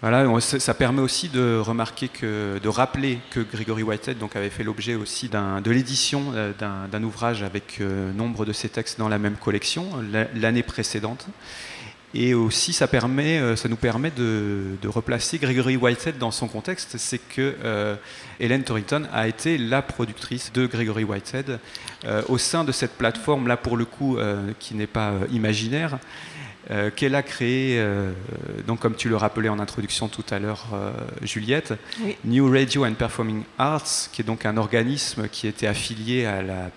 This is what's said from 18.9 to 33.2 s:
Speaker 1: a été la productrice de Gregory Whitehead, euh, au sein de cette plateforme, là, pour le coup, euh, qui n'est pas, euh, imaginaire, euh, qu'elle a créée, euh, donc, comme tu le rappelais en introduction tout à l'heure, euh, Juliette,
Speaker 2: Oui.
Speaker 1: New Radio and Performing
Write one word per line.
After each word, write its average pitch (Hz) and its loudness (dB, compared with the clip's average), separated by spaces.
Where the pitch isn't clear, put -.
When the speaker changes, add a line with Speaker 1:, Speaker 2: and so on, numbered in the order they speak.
Speaker 1:
a 110 2
été 160 0
la 127 2
productrice - -6
de 127 4
Gregory 113 0
Whitehead, 117 -4
euh, 107 2
au 127 4
sein 165 2
de 139 0
cette - -2
plateforme, 127 2
là, 120 4
pour 120 0
le 117 2
coup, 131 0
euh, 101 0
qui - -12
n'est 107 -2
pas, 107 0
euh, 98 0
imaginaire, 117 0
euh, 104 2
qu'elle 139 2
a 143 4
créée, 131 2
euh, 101 2
donc, 113 0
comme 113 2
tu - -2
le 110 4
rappelais 107 2
en 107 0
introduction 104 -2
tout 110 -8
à 101 -2
l'heure, 104 -4
euh, 101 -4
Juliette, 113 0
Speaker 2:
Oui. 208 -2
Speaker 1:
New 127 6
Radio 135 4
and 110 2
Performing 113 -2